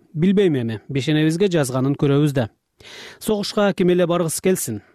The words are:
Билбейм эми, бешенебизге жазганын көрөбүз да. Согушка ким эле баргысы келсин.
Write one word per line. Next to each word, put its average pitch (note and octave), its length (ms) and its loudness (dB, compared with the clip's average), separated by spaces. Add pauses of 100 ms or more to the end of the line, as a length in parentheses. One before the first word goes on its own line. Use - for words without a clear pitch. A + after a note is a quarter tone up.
(140)
Билбейм F#3 420 2
эми, A2+ 320 -4
бешенебизге D#3 640 0
жазганын C3+ 480 0
көрөбүз C#3+ 320 2
да. B2+ 180 -2 (680)
Согушка G3+ 540 0
ким F3+ 160 2
эле F3+ 180 2
баргысы E3+ 340 -2
келсин. D3+ 400 -2 (140)